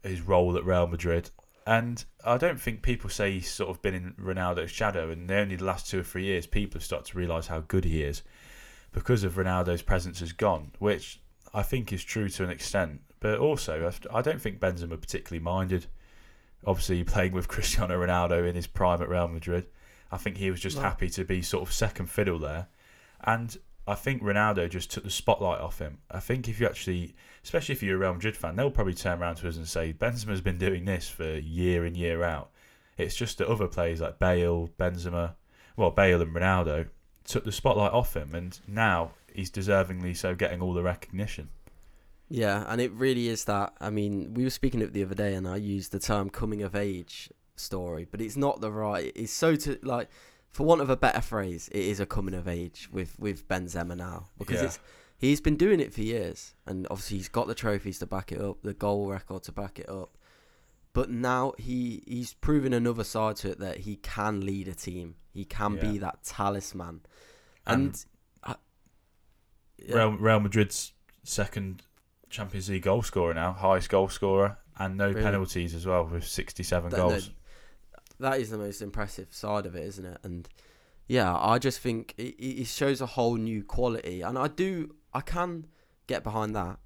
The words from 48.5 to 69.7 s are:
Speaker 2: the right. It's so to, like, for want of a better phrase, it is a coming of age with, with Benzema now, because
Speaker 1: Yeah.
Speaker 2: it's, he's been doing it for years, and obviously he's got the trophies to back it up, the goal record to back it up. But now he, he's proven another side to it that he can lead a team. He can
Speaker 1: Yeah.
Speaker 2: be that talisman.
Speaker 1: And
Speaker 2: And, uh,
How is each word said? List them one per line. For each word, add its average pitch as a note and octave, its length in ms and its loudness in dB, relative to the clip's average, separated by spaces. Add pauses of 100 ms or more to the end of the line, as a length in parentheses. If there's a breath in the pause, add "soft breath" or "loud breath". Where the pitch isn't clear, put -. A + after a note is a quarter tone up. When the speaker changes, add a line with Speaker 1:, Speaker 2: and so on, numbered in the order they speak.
Speaker 2:
the G#2+ 120 -4
right. G#2 420 -2
It's A2+ 180 -6
so E3 240 4
to, D3 260 -4
like, B2 260 -2 (420 loud breath)
for - 140 -2
want D#3+ 160 8
of C3+ 100 2
a B2+ 60 6
better A#2 240 4
phrase, F#2+ 520 -4
it G2+ 120 0
is G2+ 160 0
a F#2+ 60 0
coming F#2+ 280 -2
of F2 140 -4
age E2+ 420 -6
with, - 280 -6
with G2 280 -4
Benzema F2 500 -4
now, F2 320 -10 (100)
because F2 220 -2
Speaker 1:
Yeah. E2+ 80 2
Speaker 2:
it's, E2 100 -8 (400 loud breath)
he's C#3+ 220 4
been D3+ 160 4
doing F3+ 240 6
it - 120 -2
for - 100 -6
years, G#2+ 520 -4 (120)
and F#2 240 -6
obviously G2 280 -6
he's F#2 100 -8
got - 180 0
the A2+ 80 -4
trophies G2+ 460 -2
to F#2 60 -6
back F#2 260 -6
it - 80 -6
up, G2 220 -6
the G#2 120 -6
goal G2+ 340 0
record F#2+ 360 -8
to - 80 -14
back G2+ 260 -8
it - 100 -12
up. F#2+ 280 -12 (800 soft breath)
But B2 160 2
now B2+ 480 0
he, B2 480 -4
he's A#2+ 280 -8
proven C#3+ 380 2
another A#2 320 2
side A2 320 0
to F#2+ 140 -4
it - 100 -8
that F#2 180 -6
he G2+ 180 -6
can G#2 500 -2
lead G2 200 -4
a F2+ 80 -8
team. F2 420 -10 (160)
He G2 120 -8
can G#2 300 -2
Speaker 1:
Yeah. F2 60 -4 (120)
Speaker 2:
be G2+ 60 -2
that F#2 260 -6
talisman. F#2+ 800 -4 (640 soft breath)
Speaker 1:
And C3 220 2
Speaker 2:
And, - 160 -8 (400)
uh, A#2 100 -6 (1200)